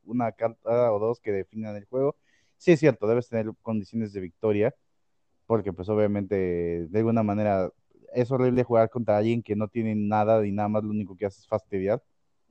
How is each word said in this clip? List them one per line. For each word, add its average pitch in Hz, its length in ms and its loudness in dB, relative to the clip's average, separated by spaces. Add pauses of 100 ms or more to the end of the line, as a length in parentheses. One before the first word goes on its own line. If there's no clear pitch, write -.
una 117 260 -2
carta 117 600 0
o 101 80 0
dos 113 200 -2
que 104 120 -4
definan 107 440 -6
el 101 100 -16
juego. 135 300 -2 (420)
Sí 180 140 4
es 151 80 4
cierto, 127 280 4
debes 120 200 0
tener 110 220 -4 (120)
condiciones 110 500 -4
de 101 80 -8
victoria, 104 540 0 (720)
porque 101 260 0
pues 87 160 -8
obviamente 95 1000 0
de 98 100 -2
alguna 113 240 2
manera 101 480 0 (440)
es 120 160 0
horrible 127 340 2
jugar 113 260 4
contra 107 280 0
alguien 113 240 2
que 104 140 -4
no 107 120 -2
tiene 110 260 -2
nada 107 520 2
y 98 60 -4
nada 104 160 -2
más 107 160 0
lo 107 60 -6
único 98 260 -6
que 104 100 -4
hace - 140 -10
es - 80 -20
fastidiar. 101 540 -4 (480)